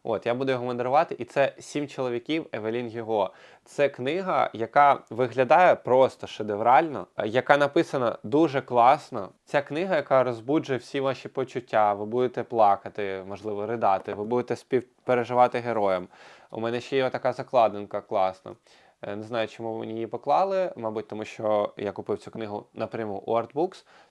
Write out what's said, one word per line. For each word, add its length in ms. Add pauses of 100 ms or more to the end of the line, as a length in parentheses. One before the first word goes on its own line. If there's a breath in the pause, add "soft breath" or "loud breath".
От, 240
я 80
буду 180
його 120
модерувати, 540
і 60
це 340
«Сім 300
чоловіків» 640
Евелін 440
Гюго. 360 (320 loud breath)
Це 240
книга, 640
яка 580
виглядає 640
просто 520
шедеврально, 800 (100)
е, 120
яка 280
написана 680
дуже 380
класно. 680 (160)
Ця 180
книга, 340
яка 260
розбуджує 560
всі 220
ваші 280
почуття, 680
ви 120
будете 360
плакати, 840
можливо, 380
ридати, 480
ви 100
будете 320
співпереживати 1040
героям. 500 (420 loud breath)
У 100
мене 200
ще 160
є 140
така 220
закладинка 680
класна. 540 (480 soft breath)
Е, 140
не 60
знаю, 260
чому 300
мені 140
її 140
поклали, 720
мабуть, 320
тому 160
що 520
я 160
купив 260
цю 120
книгу 440
напряму 520
у 80
Artbooks, 500 (260 soft breath)